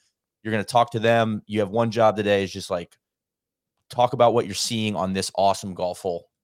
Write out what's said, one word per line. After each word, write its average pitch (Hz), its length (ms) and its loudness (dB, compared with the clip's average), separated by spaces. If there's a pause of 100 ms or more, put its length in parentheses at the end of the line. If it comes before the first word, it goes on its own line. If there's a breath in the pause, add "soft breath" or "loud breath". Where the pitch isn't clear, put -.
(440)
You're 110 80 -6
gonna 107 120 0
talk 120 280 2
to 117 80 -4
them. 113 460 2
You 107 140 -4
have 98 100 0
one 113 220 0
job 107 240 4
today 101 280 2
is 90 100 -8
just, 95 160 -10
like, 87 260 -8 (920)
talk 123 240 0
about 120 200 6
what 117 120 2
you're 98 100 -8
seeing 107 400 -2
on 92 180 -2
this 92 220 -4
awesome 98 380 0
golf 90 260 -6
hole 87 300 -6 (140)